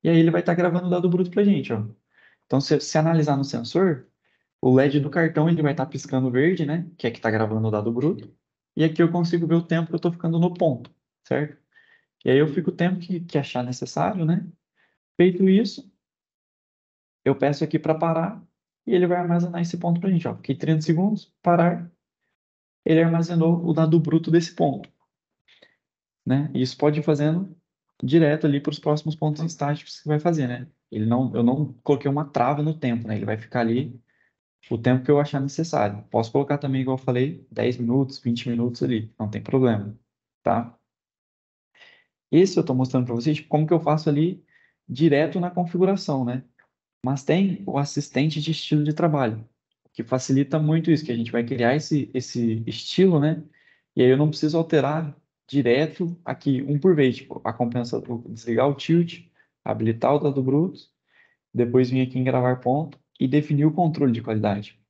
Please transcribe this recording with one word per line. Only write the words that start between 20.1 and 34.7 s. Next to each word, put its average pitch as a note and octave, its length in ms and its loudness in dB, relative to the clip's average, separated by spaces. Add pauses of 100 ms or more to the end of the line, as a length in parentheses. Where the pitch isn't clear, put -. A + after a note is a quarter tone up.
ó. G#2 80 -4
Fiquei - 200 -6
trinta D#3 260 0
segundos, F#3 600 -2
parar. F3 500 2 (960)
Ele D#3+ 160 4
armazenou E3 640 2
o E3 80 0
dado D#3+ 260 4
bruto D#3 300 0
desse E3 240 2
ponto, C#3+ 340 -2 (1400)
né? C3+ 300 -2
E B2+ 80 -2
isso B2+ 160 -4
pode D3 220 2
ir D3+ 40 -6
fazendo D#3 520 -2 (480)
direto D3+ 420 4
ali C#3+ 140 2
pros D3 180 -4
próximos D3+ 380 -2
pontos D3+ 280 -4
estáticos D3 560 -6
que - 80 -12
vai D3+ 120 0
fazer, D#3 280 0
né? B2 200 -8 (240)
Ele G#2+ 160 -2
não, A#2+ 280 0
eu A#2 60 0
não C3 320 0 (100)
coloquei C#3+ 260 0
uma C#3+ 160 -2
trava C#3 360 0
no D#3 160 -2
tempo, A#2 300 -2
né? G#2+ 80 -4
Ele G#2+ 100 -6
vai G#2+ 120 -4
ficar A#2+ 240 -6
ali A#2 380 -4 (720)
o A#2 80 -4